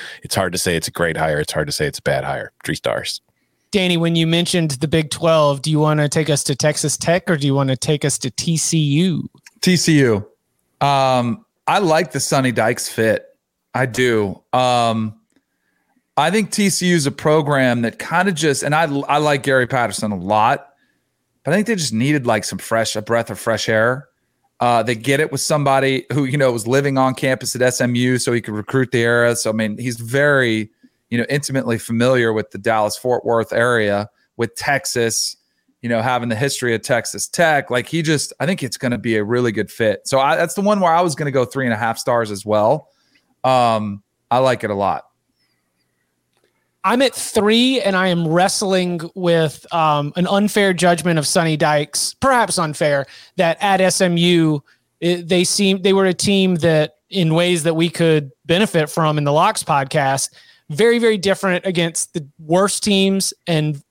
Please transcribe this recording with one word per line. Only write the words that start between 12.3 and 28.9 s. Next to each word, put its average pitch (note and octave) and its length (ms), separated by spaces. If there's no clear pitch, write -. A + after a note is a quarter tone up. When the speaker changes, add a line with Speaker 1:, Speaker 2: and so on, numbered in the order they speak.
Speaker 3:
Dykes A#2 340
fit. - 500
I B2+ 100
do. A2+ 560
Um, A#2 640
I D#3 140
think G#3+ 180
T G3+ 220
C - 160
U F3+ 80
is D3 100
a C#3 60
program C#3 720
that A2+ 160
kinda F3+ 320
just, D3 320
and C#3+ 100
I, D#3+ 120
I C#3+ 180
like D3 240
Gary B2+ 240
Patterson A2+ 440
a G2+ 60
lot, G#2+ 560
but C#3+ 100
I - 20
think G#3 120
they A#3 80
just C#3+ 180
needed, C3 320
like, A2 180
some - 140
fresh, A2+ 380
a G#2+ 80
breath A#2 260
of G2+ 100
fresh A2+ 300
air. A#2 400
Uh, A#2+ 220
they A#2 140
get C3+ 240
it D3+ 120
with C3+ 100
somebody C3+ 680
who, C#3 140
you C3 120
know, C3 140
was A2+ 140
living C3+ 320
on C3 160
campus C3 420
at A#2+ 60
S B2+ 200
M B2 120
U B2 240
so A#2+ 160
he A#2 80
could G#2 140
recruit B2 360